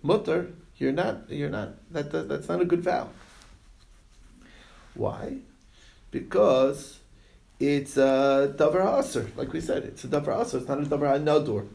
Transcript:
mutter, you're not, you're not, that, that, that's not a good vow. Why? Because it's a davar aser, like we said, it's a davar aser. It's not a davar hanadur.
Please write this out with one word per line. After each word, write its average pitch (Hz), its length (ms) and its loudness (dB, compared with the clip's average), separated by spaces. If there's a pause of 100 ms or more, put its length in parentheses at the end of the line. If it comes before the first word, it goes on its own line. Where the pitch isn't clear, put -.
mutter, 160 520 0 (240)
you're 135 160 -2
not, 185 360 -2
you're 147 220 -6
not, 196 200 -6 (220)
that, 147 200 -6
that, 160 160 -4
that's 143 200 -6
not 175 120 0
a 180 40 4
good 170 180 2
vow. - 260 -2 (1900)
Why? - 440 -6 (720)
Because 143 880 2 (580)
it's 143 380 0
a 139 600 4
davar 185 440 4
aser, - 360 -4
like - 160 -6
we 160 80 -4
said, 160 240 -2
it's - 200 -14
a 127 40 -8
davar 147 320 0
aser. 247 180 -2
It's - 100 -8
not 139 100 -2
a 147 80 -2
davar 143 320 2
hanadur. 143 560 2